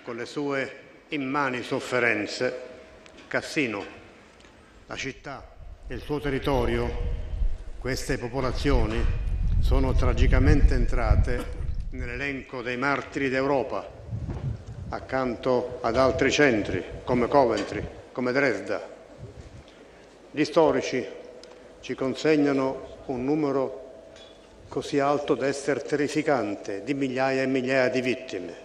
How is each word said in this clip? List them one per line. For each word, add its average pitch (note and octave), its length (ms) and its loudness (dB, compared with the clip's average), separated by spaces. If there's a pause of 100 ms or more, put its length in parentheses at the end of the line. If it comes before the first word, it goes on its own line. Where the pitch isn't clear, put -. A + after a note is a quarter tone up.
con B2 100 -10
le A#2 120 -8
sue C#3 460 -4 (360)
immani C3+ 540 -2
sofferenze, A#2+ 960 -2 (640)
Cassino, A#2 580 -4 (1000)
la B2+ 80 -10
città C3 500 -10 (440)
e C3 60 -8
il A2+ 60 -6
suo D3 200 -6
territorio, B2 680 0 (920)
queste - 360 -2
popolazioni A#2+ 880 2 (560)
sono C3 320 4
tragicamente B2+ 840 6
entrate A#2+ 680 4 (460)
nell'elenco B2+ 720 -6
dei B2 140 -2
martiri C3+ 520 0
d'Europa, C3 560 0 (1040)
accanto B2 920 -2
ad A2+ 160 0
altri C3 340 4
centri G2 540 2 (180)
come B2 240 2
Coventry, G#2+ 580 2 (280)
come B2 180 -2
Dresda. G#2 580 0 (1400)
Gli C#3+ 140 0
storici C#3 600 2 (760)
ci - 160 -8
consegnano C3+ 1080 0
un B2+ 180 -6
numero C#3 540 0 (920)
così C#3+ 300 -2
alto C#3+ 340 2
da B2+ 140 0
essere C#3 340 -2
terrificante, B2+ 1000 -2
di C3 100 -4
migliaia C3 480 0
e C3 40 0
migliaia C3 420 2
di B2+ 120 0
vittime G2+ 540 -6 (100)